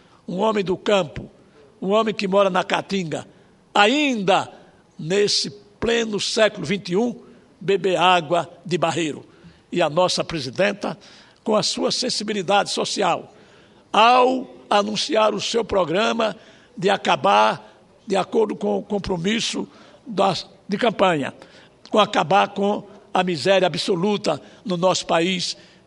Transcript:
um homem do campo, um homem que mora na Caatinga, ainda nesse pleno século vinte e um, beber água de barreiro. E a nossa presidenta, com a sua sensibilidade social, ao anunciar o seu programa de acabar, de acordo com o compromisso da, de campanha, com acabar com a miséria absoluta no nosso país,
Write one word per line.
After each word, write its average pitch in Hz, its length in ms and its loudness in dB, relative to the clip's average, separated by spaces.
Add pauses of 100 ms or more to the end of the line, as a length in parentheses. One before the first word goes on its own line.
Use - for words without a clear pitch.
(280)
um 180 100 -8
homem 208 260 0
do 175 140 -2
campo, 190 540 -2 (500)
um 185 80 -4
homem 220 240 2
que 202 140 -4
mora 196 240 4
na 180 120 0
Caatinga, 170 640 -4 (460)
ainda 214 800 2 (480)
nesse 190 500 -2 (300)
pleno 226 400 -2
século 208 440 0
vinte 180 260 -4
e 175 60 -2
um, 233 240 -2 (400)
beber 185 380 0
água 170 500 4 (160)
de 170 140 -2
barreiro. 160 480 -2 (460)
E 175 100 0
a 156 80 2
nossa 180 340 0
presidenta, 185 720 -4 (480)
com 214 120 0
a 196 80 2
sua 247 280 -2
sensibilidade 202 800 -2
social, 190 640 -4 (580)
ao 247 560 4 (220)
anunciar 214 640 0
o 196 80 -4
seu 226 240 -2
programa 208 720 -2 (400)
de 190 140 0
acabar, 196 840 2 (300)
de 196 100 -2
acordo 208 400 0
com 202 220 -4
o 185 60 -4
compromisso 202 840 -4 (380)
da, 196 300 0 (340)
de 196 80 -2
campanha, 180 560 0 (560)
com - 80 0
acabar 196 520 2
com 202 340 -2 (280)
a 180 120 0
miséria 185 420 2
absoluta 185 720 -2 (240)
no 180 140 -4
nosso 180 300 0
país, 170 500 0 (300)